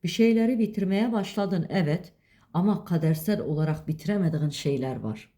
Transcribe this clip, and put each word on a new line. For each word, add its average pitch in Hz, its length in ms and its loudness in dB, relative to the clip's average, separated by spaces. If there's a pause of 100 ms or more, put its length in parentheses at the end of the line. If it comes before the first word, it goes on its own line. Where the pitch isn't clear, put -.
Bir 175 60 -4
şeyleri 226 500 4
bitirmeye 202 540 0
başladın, 196 560 -2
evet, 165 440 0 (400)
ama 190 320 2
kadersel 165 560 0
olarak 156 480 -2
bitiremediğin 156 600 0
şeyler 131 460 -2
var. 107 420 -8